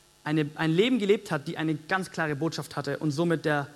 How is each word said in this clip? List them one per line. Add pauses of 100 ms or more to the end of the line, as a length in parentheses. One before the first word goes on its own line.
(240)
eine,
ein
Leben
gelebt
hat,
die
eine
ganz
klare
Botschaft
hatte
und
somit
der